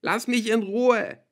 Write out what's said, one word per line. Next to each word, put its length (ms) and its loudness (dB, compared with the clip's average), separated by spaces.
Lass 260 -2
mich 220 0
in 140 2
Ruhe 560 0